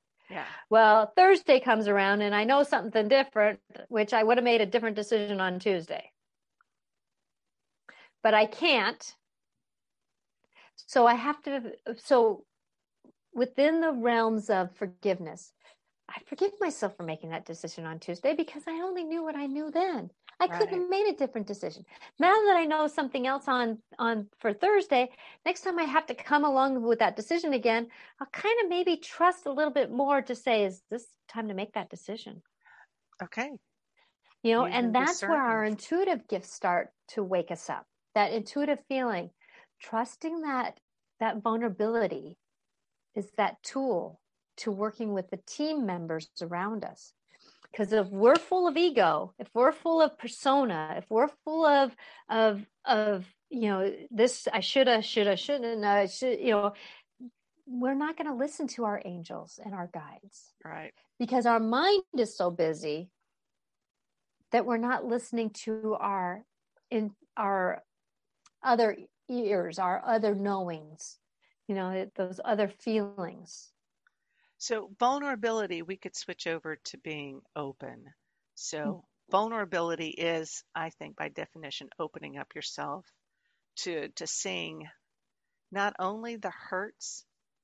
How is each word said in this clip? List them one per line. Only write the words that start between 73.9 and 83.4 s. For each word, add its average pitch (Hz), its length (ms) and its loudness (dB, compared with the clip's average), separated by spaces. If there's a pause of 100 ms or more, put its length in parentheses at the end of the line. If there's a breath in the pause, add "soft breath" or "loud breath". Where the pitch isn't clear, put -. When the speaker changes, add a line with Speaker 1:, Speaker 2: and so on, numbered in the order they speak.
Speaker 1:
So 214 380 -6
vulnerability, 226 840 -2
we 185 140 -10
could - 180 -14
switch - 320 -10
over 160 300 -6
to - 220 -16
being 143 440 -12 (140)
open. 139 580 -12 (400)
So - 240 -10 (500)
Speaker 2:
Mm. - 40 -6
Speaker 1:
vulnerability 180 800 -2
is, 165 520 -6 (100)
I 165 180 -8
think, - 260 -18
by 151 140 -8
definition, 151 680 -14
opening 147 400 -12
up 139 160 -16
yourself 147 580 -10 (680)